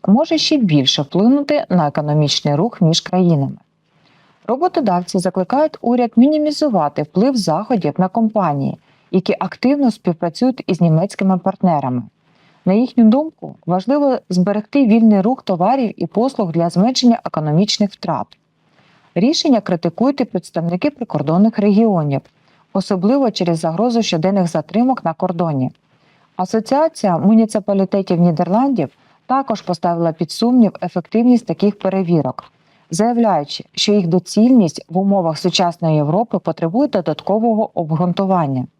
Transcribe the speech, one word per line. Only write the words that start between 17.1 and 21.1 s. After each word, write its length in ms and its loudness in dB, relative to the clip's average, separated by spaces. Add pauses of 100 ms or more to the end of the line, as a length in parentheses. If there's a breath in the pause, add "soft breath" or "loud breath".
економічних 680 -2
втрат. 360 -8 (880 soft breath)
Рішення 460 2
критикують 600 -2
і 40 0
представники 640 -4
прикордонних 680 0